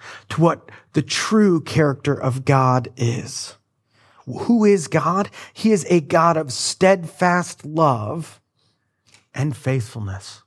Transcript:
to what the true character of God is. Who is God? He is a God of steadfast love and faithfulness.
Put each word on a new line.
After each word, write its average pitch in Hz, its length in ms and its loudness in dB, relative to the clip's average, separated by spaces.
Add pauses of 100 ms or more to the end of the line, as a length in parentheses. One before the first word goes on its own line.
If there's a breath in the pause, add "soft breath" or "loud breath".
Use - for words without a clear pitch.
(300 loud breath)
to 151 100 -4
what 160 300 2 (220 loud breath)
the 151 100 0
true 202 580 2
character 143 540 0
of 131 300 -4
God 127 520 2
is. - 600 -6 (680 soft breath)
Who 220 380 0
is 196 220 4
God? 175 420 -2 (240 loud breath)
He 220 200 0
is 196 160 2
a 175 120 4
God 165 360 2
of 151 160 -6
steadfast 180 1120 0
love 147 760 -2 (920 soft breath)
and 139 220 -4
faithfulness. 110 920 -6